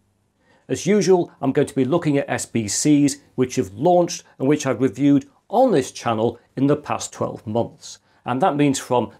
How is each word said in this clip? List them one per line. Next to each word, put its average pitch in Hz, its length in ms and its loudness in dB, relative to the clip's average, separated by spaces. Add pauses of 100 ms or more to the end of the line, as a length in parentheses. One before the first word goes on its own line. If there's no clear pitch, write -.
(680)
As - 180 -6
usual, 185 540 2
I'm 135 100 -2
going 139 160 0
to - 80 -14
be 135 100 2
looking 147 320 0
at 139 140 -2
S 127 160 -6
B 110 220 -4
Cs 143 480 2 (180)
which 127 220 -2
have 98 160 -4
launched 170 500 0 (160)
and 135 80 -4
which 147 180 0
I've 123 160 -2
reviewed 139 480 2 (200)
on 247 240 2
this 139 180 0
channel 117 480 -2 (160)
in 135 140 0
the 143 80 2
past - 360 -8
twelve - 320 -8
months. - 540 -6 (260)
And 123 160 -4
that 180 140 2
means 143 240 2
from 117 420 -2